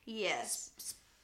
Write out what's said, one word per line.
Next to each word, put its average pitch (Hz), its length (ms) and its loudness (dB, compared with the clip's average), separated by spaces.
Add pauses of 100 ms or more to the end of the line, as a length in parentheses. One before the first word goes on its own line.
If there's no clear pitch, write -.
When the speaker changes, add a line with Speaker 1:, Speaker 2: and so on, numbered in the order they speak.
Speaker 1:
Yes. 185 720 2
Speaker 2:
S-, - 160 -6 (300)